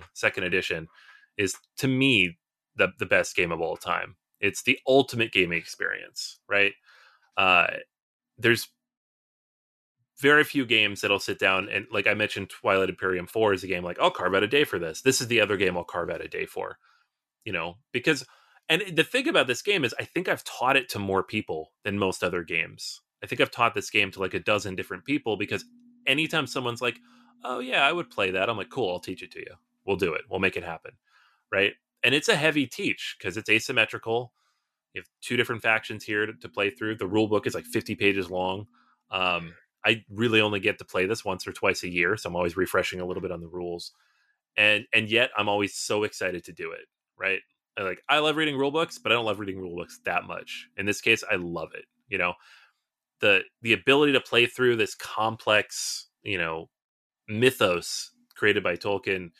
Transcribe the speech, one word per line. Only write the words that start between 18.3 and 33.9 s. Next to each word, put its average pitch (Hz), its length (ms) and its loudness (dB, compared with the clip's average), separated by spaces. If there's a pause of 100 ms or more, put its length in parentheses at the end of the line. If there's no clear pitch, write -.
and 165 160 2 (100)
the 160 100 2
thing 254 240 0
about 170 200 4
this 123 140 -2
game 196 240 2
is 110 120 -2
I 120 60 -6
think 170 240 -4
I've 160 160 -2
taught 131 320 0
it 127 140 0
to 110 100 -6
more 95 240 2
people 85 480 -6 (120)
than 101 140 -4
most 95 260 0
other 87 200 -2
games. 85 580 -6 (220)
I 107 40 -14
think 123 140 -2
I've 131 100 2
taught 117 220 2
this 101 160 -4
game 101 220 2
to, 95 80 -16
like, 95 140 -2
a 98 60 -2
dozen 101 360 -2
different 92 300 -10
people, 135 320 -2
because 101 280 -4 (400)
anytime 147 420 0
someone's 123 340 -4
like, 120 180 -2 (440)
"Oh 127 160 -6
yeah, 226 260 0
I 147 80 4
would 175 160 -4
play 98 220 0
that," 92 180 0
I'm 113 80 -2
like, 95 120 -8
"Cool, 107 220 -2
I'll 90 80 -4
teach 95 240 -10
it 90 80 -18
to - 80 -16
you. - 160 -16 (300)
We'll 95 120 0
do 87 160 2
it. - 160 -4
We'll 95 100 -4
make 95 180 0
it 90 60 -6
happen." 85 280 -12 (600)
Right? 98 220 2 (300)
And 123 100 6
it's 147 160 2
a 220 60 6
heavy 151 300 2
teach - 560 -6
'cause 95 160 -6
it's 107 120 -6
asymmetrical. 113 840 0 (600)